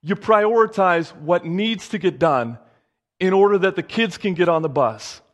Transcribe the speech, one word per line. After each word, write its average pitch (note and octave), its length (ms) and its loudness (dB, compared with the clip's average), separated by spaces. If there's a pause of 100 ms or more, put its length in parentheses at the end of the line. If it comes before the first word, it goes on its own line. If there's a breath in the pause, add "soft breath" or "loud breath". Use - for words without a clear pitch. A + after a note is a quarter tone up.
you F3+ 100 -2
prioritize G#3 1000 2
what E3+ 280 -2
needs G3 440 -4
to G#3+ 100 -6
get D#3 220 -2
done B2 380 0 (600 soft breath)
in F#3 140 0
order G3 260 4
that F#3+ 160 0
the F3+ 80 -4
kids A3 340 -4
can F#3+ 180 -4
get E3+ 140 2
on D#3+ 140 0
the D#3+ 60 -4
bus. B2+ 520 -4 (140)